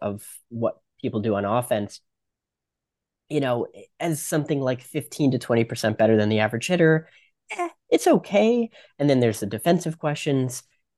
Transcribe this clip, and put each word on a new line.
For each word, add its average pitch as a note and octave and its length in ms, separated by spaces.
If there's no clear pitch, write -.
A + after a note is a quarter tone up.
of G2+ 240
what A#2 280
people A2+ 200
do G#2+ 160
on G2+ 100
offense. A2 560
You D3 120
know, B2 260
as D#3+ 220
something D3 400
like B2+ 200
fifteen C#3+ 500
to B2 80
twenty A#2 260
percent A2 320
better A2 200
than G#2 120
the G#2+ 100
average A2 280
hitter, D#3+ 400
eh, F4 180
it's - 180
okay. A3+ 640
And C#3+ 120
then C3+ 100
there's A#2 220
the G#2+ 40
defensive D#3+ 540
questions. C#3 640